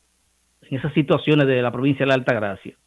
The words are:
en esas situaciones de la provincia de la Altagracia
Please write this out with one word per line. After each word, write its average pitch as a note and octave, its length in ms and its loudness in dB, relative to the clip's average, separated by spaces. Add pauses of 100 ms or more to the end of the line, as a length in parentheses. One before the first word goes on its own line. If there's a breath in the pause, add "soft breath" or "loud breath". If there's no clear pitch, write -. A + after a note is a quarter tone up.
(640)
en C3+ 160 -8
esas D3 160 -6
situaciones D3+ 520 2
de C3 140 2
la B2 120 -2
provincia C3+ 320 -2
de C3+ 40 2
la C3+ 60 4
Altagracia A#2+ 640 -4 (100)